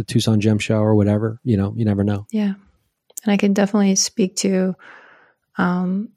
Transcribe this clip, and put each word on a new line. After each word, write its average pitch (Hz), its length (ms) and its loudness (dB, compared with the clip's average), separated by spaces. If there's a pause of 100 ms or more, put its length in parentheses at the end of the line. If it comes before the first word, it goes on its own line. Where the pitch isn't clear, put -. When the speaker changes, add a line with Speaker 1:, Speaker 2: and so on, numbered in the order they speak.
Speaker 1:
Tucson 110 340 0
Gem 107 180 2
Show 110 200 -2
or 107 160 2
whatever, 107 500 2
you 120 100 0
know, 98 220 0
you 113 80 -2
never 101 180 0
know. 104 300 -2
Speaker 2:
Yeah. 208 220 -2 (680)
And - 80 -2
I 202 60 2
can 202 160 2
definitely 196 440 2
speak - 400 -2
to, 185 380 -2 (840)
um, 185 580 -2